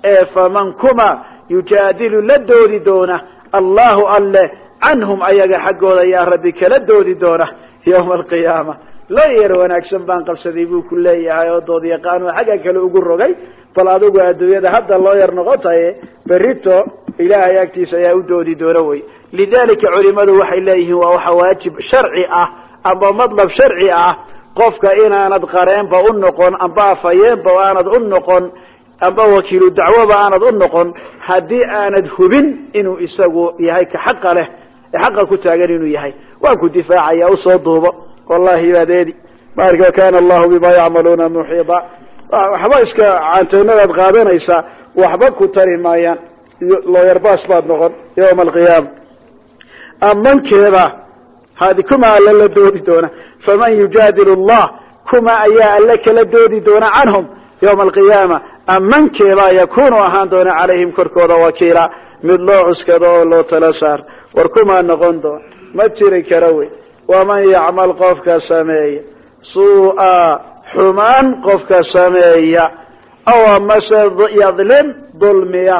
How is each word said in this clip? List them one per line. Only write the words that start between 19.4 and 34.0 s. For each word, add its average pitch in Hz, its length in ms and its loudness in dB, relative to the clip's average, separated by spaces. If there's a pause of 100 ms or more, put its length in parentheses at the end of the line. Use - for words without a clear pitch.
culimadu 196 460 2
waxay 190 220 -2
leeyihiin 180 420 -2
waa 170 80 0
waxa 175 220 -2
waajib 180 480 -2
sharci 185 500 -2
ah 175 180 -2 (360)
ama 190 280 0
madlab 208 360 -2
sharci 196 440 0
ah 170 200 0 (420)
qofka 214 400 0
inaanad 196 520 0
qareenba 185 540 -2
u 214 120 2
noqon 180 460 0
amba 185 320 -2
afhayeenba 185 600 0 (140)
aanad 185 220 0
u 220 120 0 (100)
noqon 180 360 0 (560)
amba 190 260 -2
wakiilu 185 440 2
dacwoba 208 460 2
aanad 202 260 0
u 247 80 2 (120)
noqon 175 260 0 (320)
haddii 185 440 -4
aanad 202 440 -4
hubin 226 380 2 (260)
inuu 190 260 -4
isagu 170 460 -2 (140)
yahay 170 280 -2
ka 160 120 -10
xaqa 170 360 -4